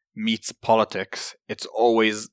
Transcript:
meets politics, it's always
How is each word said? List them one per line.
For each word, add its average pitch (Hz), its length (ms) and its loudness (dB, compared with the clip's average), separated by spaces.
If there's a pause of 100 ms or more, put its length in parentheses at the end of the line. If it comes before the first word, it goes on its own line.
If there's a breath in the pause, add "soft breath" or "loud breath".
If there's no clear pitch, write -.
(160)
meets 110 360 -4
politics, - 840 -2 (140)
it's - 180 -10
always 110 680 2